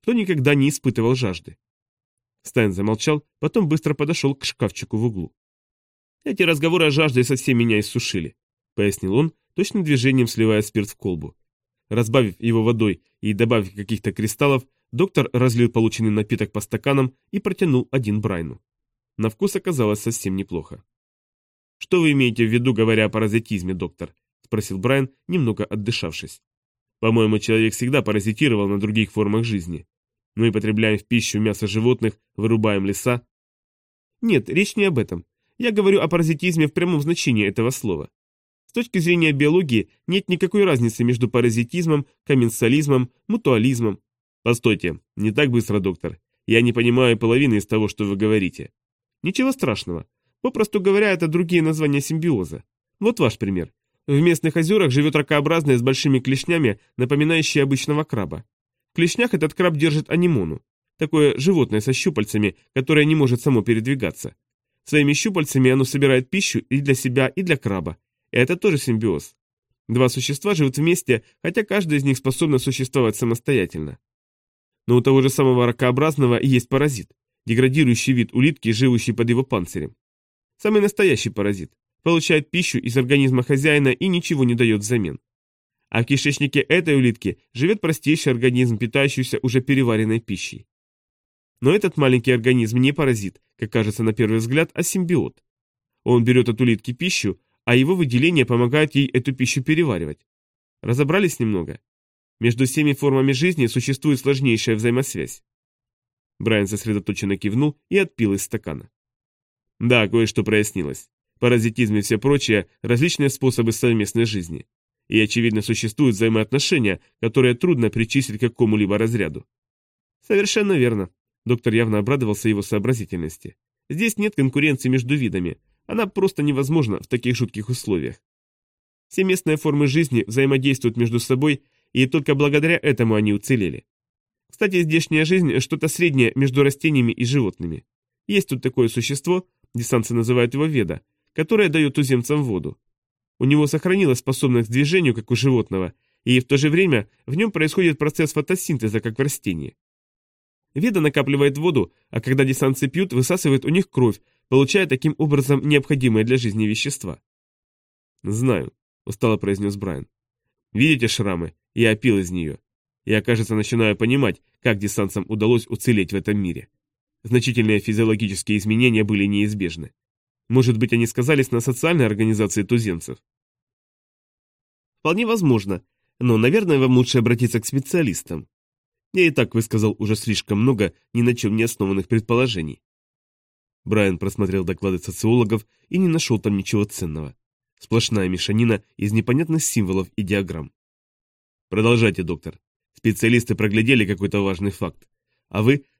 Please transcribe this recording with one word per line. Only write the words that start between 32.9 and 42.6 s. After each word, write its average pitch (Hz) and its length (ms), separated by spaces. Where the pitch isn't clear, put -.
«Нет, 190 280
речь 202 260
не 202 100
об 160 140
этом. 90 260
Я 233 140
говорю 196 300
о 165 60
паразитизме 160 600
в - 60
прямом 175 280
значении 135 460
этого 113 220
слова. 92 400
С - 60
точки 233 260
зрения 165 320
биологии 143 580
нет 190 220
никакой 185 340
разницы 120 400
между 120 260
паразитизмом, 123 760
комменсализмом, 127 840